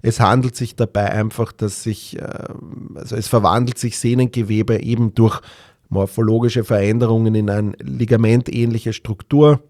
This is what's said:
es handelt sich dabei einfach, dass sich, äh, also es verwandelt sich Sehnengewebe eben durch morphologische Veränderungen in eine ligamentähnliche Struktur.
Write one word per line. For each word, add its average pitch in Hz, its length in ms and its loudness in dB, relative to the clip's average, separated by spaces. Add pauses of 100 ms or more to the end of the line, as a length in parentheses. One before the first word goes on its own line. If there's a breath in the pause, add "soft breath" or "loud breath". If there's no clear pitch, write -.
es 117 180 0
handelt 123 360 2
sich 120 200 -8
dabei 101 360 -2
einfach, 110 400 -4
dass - 320 -6
sich, - 360 -8
äh, - 280 -12 (480)
also - 200 -12
es 110 120 -6
verwandelt 117 500 2
sich 120 220 -6
Sehnengewebe 117 800 0
eben 117 320 -2
durch 113 280 2 (480 loud breath)
morphologische 113 760 0
Veränderungen 110 720 2
in 104 160 0
eine 104 280 -2
ligamentähnliche 117 1120 0
Struktur. 143 760 2